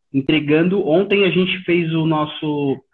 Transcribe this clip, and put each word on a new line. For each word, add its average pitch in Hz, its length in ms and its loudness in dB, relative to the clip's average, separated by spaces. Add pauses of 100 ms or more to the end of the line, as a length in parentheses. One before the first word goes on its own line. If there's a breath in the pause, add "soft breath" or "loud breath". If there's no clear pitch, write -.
(120)
entregando. 156 760 0
Ontem 196 380 2
a 180 40 2
gente 180 300 0
fez 170 340 0
o 160 140 0
nosso, 151 760 -2 (100)